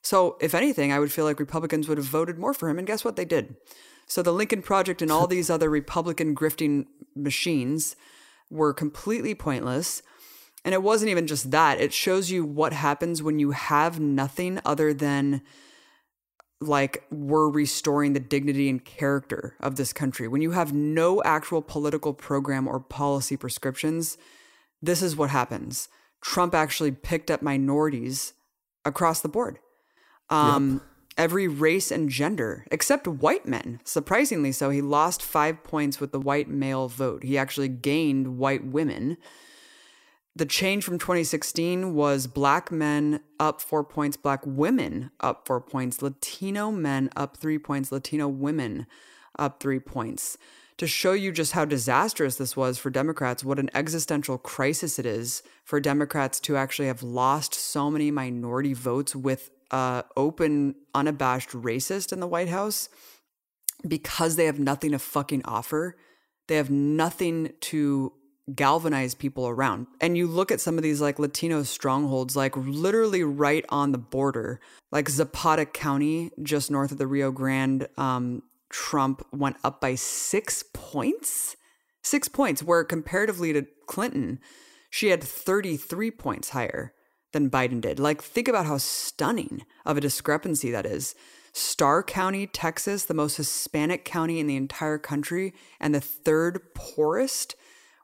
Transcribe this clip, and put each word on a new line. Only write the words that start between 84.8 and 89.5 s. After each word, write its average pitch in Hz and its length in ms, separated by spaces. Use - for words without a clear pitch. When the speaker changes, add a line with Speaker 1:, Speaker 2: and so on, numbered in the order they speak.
Speaker 1:
she 208 200
had 175 120
thirty-three 190 880
points - 380
higher - 440
than 147 160
Biden 127 320
did. 95 180
Like, 147 220
think 240 260
about 208 180
how 147 120
stunning - 840